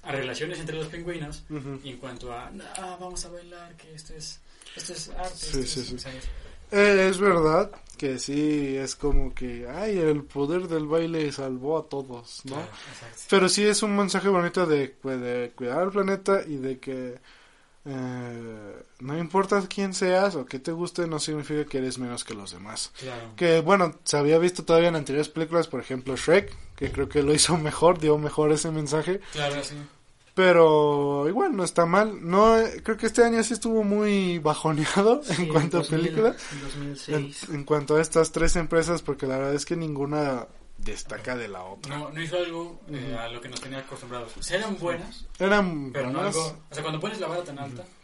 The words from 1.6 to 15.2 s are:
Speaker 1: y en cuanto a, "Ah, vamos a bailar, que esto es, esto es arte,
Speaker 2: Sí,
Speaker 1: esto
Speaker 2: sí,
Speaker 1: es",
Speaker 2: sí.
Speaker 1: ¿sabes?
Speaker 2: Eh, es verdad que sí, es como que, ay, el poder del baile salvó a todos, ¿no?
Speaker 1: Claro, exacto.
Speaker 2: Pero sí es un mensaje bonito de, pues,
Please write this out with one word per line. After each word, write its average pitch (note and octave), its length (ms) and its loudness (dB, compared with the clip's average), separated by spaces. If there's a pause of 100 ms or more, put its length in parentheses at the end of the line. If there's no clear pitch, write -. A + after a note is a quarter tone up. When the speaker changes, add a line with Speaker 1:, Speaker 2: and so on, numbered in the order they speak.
Speaker 1:
y C#3 80 -12
en A#2+ 80 -14
cuanto B2 340 -12
a, A#2+ 180 -12 (260)
"Ah, F#3 240 -10
vamos F3+ 240 -10
a F3 60 -14
bailar, F3 460 -18
que D#3+ 180 -20
esto D#3 200 -16
es, - 260 -16 (360)
esto - 160 -12
es E3 180 -12
arte, F3+ 260 -6
Speaker 2:
Sí, C3 240 -6
Speaker 1:
esto - 60 -4
Speaker 2:
sí, C3 140 -6
Speaker 1:
es", A#2 80 -10
Speaker 2:
sí. B2 100 -10
Speaker 1:
¿sabes? C3 260 -14 (460)
Speaker 2:
Eh, G3+ 380 6
es F#3 100 0
verdad F3 520 4 (260)
que C3 220 -2
sí, C#3+ 580 0
es C3+ 200 -6
como C3+ 380 4
que, A#2+ 340 -8
ay, G3 300 -2
el D3+ 260 2
poder D#3+ 420 -2
del D#3+ 200 -2
baile D#3+ 440 0
salvó C3+ 480 -4
a D3+ 100 -6
todos, B2+ 560 -10
¿no? C3+ 120 -10
Speaker 1:
Claro, E3 120 -8 (240)
exacto. - 260 -18 (120)
Speaker 2:
Pero F#3 180 6
sí G3+ 160 2
es G#3 200 4
un G#3 120 0
mensaje F#3+ 320 0
bonito F3+ 380 2
de, C#3+ 220 2 (120)
pues, C3 200 -4